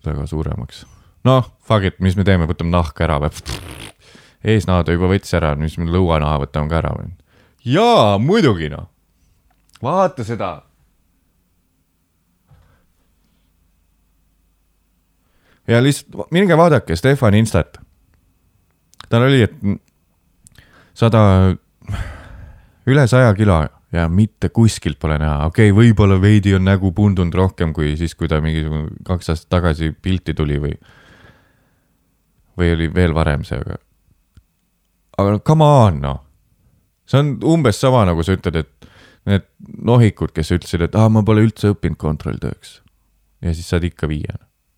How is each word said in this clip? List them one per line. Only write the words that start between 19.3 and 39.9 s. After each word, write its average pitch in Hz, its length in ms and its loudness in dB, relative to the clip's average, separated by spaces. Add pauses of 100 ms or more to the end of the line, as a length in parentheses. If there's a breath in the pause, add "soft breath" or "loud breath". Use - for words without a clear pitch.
et - 180 -4
n-, 98 180 -4 (1160 soft breath)
sada, 113 240 4 (1700 loud breath)
üle 139 200 4
saja 127 280 4
kilo 98 240 2 (320)
ja 85 160 0
mitte 95 400 0
kuskilt 104 520 0
pole 78 200 -2
näha. 76 280 -2
Okei, 104 260 4
võib-olla 104 460 4
veidi 101 360 4
on 92 120 0
nägu 98 280 0
pundunud 92 380 0
rohkem 90 420 -2
kui 76 240 -2
siis, 82 160 -4
kui 85 120 -6
ta 78 160 0
mingisugune 78 600 -6
kaks 87 280 -6
aastat - 260 -8
tagasi 80 340 -2
pilti 90 440 -6
tuli 73 240 -2
või, 73 120 -6 (1800 soft breath)
või 85 180 0
oli 80 200 -2
veel 87 220 2
varem 80 320 -2
see, - 120 -6
aga, - 180 -10 (1400)
aga 101 180 0
no - 80 -8
come 156 240 4
on, 107 360 4
noh. 69 220 -8 (800)
See - 80 0
on 143 220 0 (100)
umbes 156 320 2
sama, 127 280 2
nagu 82 160 -2
sa 92 120 0
ütled, 82 240 -6
et - 300 -16 (380 soft breath)
need 98 180 0 (420)
nohikud, 113 480 2